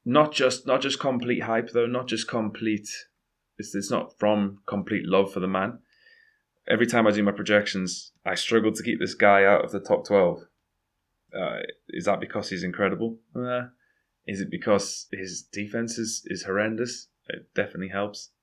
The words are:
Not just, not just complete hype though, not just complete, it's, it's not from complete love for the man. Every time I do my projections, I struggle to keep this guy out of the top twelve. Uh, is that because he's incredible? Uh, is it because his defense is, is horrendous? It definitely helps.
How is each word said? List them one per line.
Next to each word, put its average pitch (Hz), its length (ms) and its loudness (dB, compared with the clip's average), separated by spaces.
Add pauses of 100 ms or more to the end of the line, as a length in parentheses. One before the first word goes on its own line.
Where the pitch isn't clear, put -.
Not 151 300 4
just, 127 340 0
not 131 140 2
just 135 180 -4
complete 120 440 -2
hype 113 280 -2
though, 117 140 2
not 123 220 -2
just 110 200 -4
complete, 107 600 -2 (680)
it's, - 160 -12
it's 101 160 -6
not - 300 -4
from 104 480 2
complete 101 380 -4
love 95 260 4
for 98 80 -4
the 92 80 -2
man. 95 320 -2 (880)
Every 110 180 4
time 113 220 4
I 104 40 6
do 104 120 2
my 101 80 4
projections, 101 800 0 (140)
I 95 100 -2
struggle 110 380 2
to - 100 -8
keep - 160 -2
this 95 140 -4
guy 98 320 8
out 101 180 6
of - 80 -4
the 98 80 -4
top - 260 0
twelve. 90 360 4 (920)
Uh, 67 280 -4 (300)
is - 160 -8
that 98 140 0
because 92 300 -8
he's 90 140 -6
incredible? 98 560 -2 (160)
Uh, 123 320 -4 (580)
is 98 160 -8
it 82 80 -6
because - 600 0
his 92 320 -10
defense 113 560 -6
is, 110 260 -6
is 95 180 -8
horrendous? 110 640 -4 (200)
It - 260 -10
definitely 95 360 -4
helps. 101 420 -6 (120)